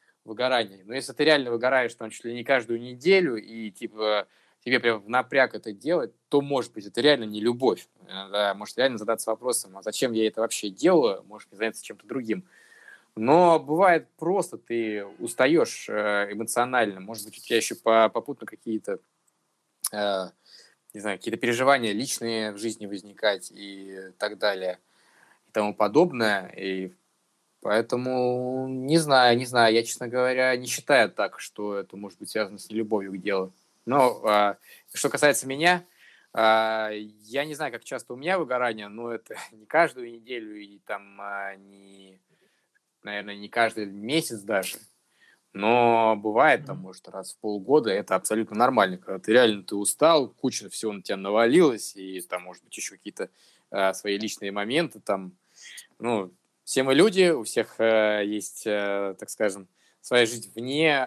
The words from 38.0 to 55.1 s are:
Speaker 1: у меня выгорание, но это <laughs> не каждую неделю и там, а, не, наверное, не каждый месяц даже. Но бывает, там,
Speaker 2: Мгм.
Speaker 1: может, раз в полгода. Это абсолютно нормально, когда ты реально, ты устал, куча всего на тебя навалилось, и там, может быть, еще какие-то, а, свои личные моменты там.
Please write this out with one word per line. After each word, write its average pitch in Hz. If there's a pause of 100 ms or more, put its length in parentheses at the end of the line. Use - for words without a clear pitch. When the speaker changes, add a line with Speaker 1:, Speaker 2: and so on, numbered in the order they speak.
Speaker 1:
у -
меня 170
выгорание, 120
но 117
это 113
<laughs> -
не 107
каждую 127
неделю 113
и 101
там, 101
а, 98
не, 98 (840)
наверное, 101
не 101
каждый 110
месяц 110
даже. 101 (760)
Но 113
бывает, 123
там, 95
Speaker 2:
Мгм. 92
Speaker 1:
может, 92
раз 95
в -
полгода. 110
Это 98
абсолютно 110
нормально, 107
когда 95
ты 107
реально, 110
ты 101
устал, 143
куча -
всего 110
на 98
тебя 98
навалилось, 117
и 92
там, 90
может 90
быть, -
еще 101
какие-то, - (400)
а, 95
свои 101
личные 101
моменты 113
там. 95 (680)